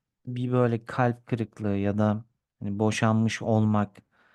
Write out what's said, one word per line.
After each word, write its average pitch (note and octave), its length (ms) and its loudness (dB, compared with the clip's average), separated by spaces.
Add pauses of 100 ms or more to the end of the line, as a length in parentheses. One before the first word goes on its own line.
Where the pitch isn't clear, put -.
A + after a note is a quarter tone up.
(240)
bir B2 260 -6
böyle B2 340 2
kalp A#2+ 420 -2
kırıklığı G#2+ 500 -4
ya G2+ 200 0
da G#2+ 280 0 (340)
hani G2+ 200 -6
boşanmış A2 600 0
olmak G#2+ 560 0 (380)